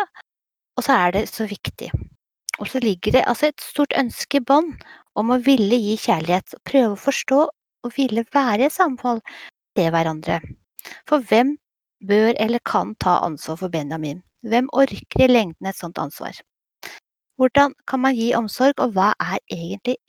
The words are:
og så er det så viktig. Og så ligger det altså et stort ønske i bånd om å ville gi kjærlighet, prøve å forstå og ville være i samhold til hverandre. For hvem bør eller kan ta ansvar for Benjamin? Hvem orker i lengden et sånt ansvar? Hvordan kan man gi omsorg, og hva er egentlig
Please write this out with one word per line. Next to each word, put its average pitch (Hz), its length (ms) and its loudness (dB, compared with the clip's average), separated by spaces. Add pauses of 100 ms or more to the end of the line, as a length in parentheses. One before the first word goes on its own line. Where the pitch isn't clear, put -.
(760)
og 247 80 -4
så 269 120 2 (100)
er 180 60 2
det 190 160 -2
så - 200 -6
viktig. - 420 -10 (680)
Og 202 80 -6
så 262 120 -4
ligger 202 320 0
det 254 140 4
altså 247 220 0
et - 120 -6
stort - 360 -2
ønske - 400 -2
i 247 80 0
bånd 302 300 4 (420)
om 226 140 0
å 254 120 4
ville 240 340 4
gi 214 200 0
kjærlighet, 175 580 0 (100)
prøve 240 280 4
å 202 80 -8
forstå - 380 0 (460)
og 240 120 -10
ville 233 280 0 (100)
være 254 320 2
i 302 60 -2
samhold 247 500 -2 (540)
til 170 140 2
hverandre. 165 500 -2 (680)
For 294 120 2
hvem 247 340 2 (480)
bør 214 360 2
eller 233 260 0
kan 202 320 -2
ta - 280 2
ansvar 156 320 -6
for 185 120 -6
Benjamin? 156 540 -6 (220)
Hvem 240 280 0
orker - 520 2
i 254 40 6
lengden 202 380 0
et 190 100 -4
sånt 170 220 -10
ansvar? - 380 -8 (1000)
Hvordan 269 340 4 (140)
kan 262 140 -4
man 262 140 2
gi 233 200 0
omsorg, 247 460 0
og 240 120 0
hva 190 240 2
er 180 220 -4 (120)
egentlig 185 460 -6 (120)